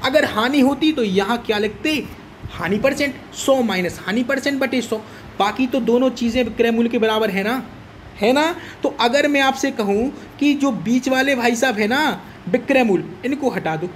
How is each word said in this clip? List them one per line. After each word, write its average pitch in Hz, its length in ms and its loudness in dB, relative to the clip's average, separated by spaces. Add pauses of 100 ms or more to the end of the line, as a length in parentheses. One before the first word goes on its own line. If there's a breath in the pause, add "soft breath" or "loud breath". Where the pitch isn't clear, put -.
अगर 277 220 4
हानि 240 340 2
होती 277 320 4
तो 277 120 0
यहाँ 196 340 0
क्या 214 200 -2
लिखते, 220 340 -2 (580)
हानि 175 280 -2
परसेंट, 277 360 0 (220)
सौ 269 260 2
माइनस 185 380 -2
हानि 220 240 -2
परसेंट 269 360 -2
बटे 254 220 0
सौ। 220 180 -4 (380 loud breath)
बाकी 214 280 2
तो 262 160 0
दोनों 247 300 4
चीज़ें 240 320 0
विक्रय 233 260 0
मूल्य 233 180 2
के 240 100 0
बराबर 220 320 2
है 190 140 -2
ना, 247 180 -2 (540)
है 220 160 2
ना? 311 220 2 (280 loud breath)
तो - 180 -2
अगर 269 280 2
मैं 285 140 2
आपसे 269 300 2
कहूँ 220 400 0 (260 loud breath)
कि 285 160 4
जो 277 180 2
बीच 226 360 0
वाले 262 280 2
भाई 240 200 2
साहब 240 220 2
है 208 100 2
ना 262 320 0 (280 loud breath)
विक्रय 254 360 4
मूल्य, 180 200 2 (200)
इनको 277 260 -2
हटा 160 260 -4
दो। 175 200 -6